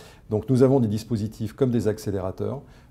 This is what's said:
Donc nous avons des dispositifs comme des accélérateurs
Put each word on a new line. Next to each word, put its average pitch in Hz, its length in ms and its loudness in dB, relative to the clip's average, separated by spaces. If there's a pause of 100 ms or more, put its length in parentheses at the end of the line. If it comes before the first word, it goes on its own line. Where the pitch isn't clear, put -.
(280)
Donc 107 200 -2
nous 131 140 6
avons 131 180 6
des 117 80 2
dispositifs 110 640 -4
comme 131 180 0
des 113 160 0
accélérateurs 101 760 -4 (300)